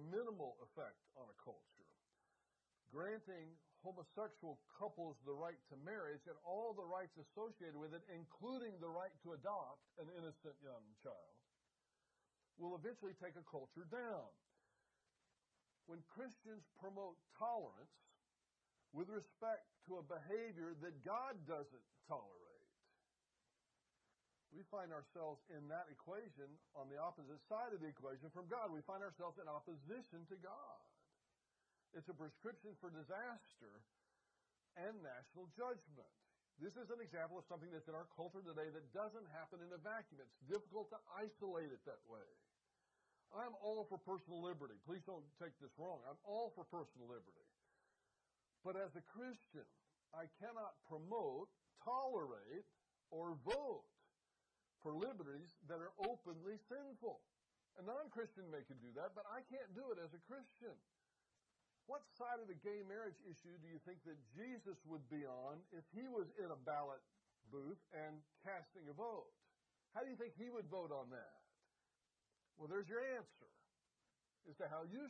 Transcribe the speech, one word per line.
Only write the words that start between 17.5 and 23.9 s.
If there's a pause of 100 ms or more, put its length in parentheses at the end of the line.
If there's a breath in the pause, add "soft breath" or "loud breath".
with
respect (160)
to
a
behavior
that
God
doesn't (160)
tolerate, (2250)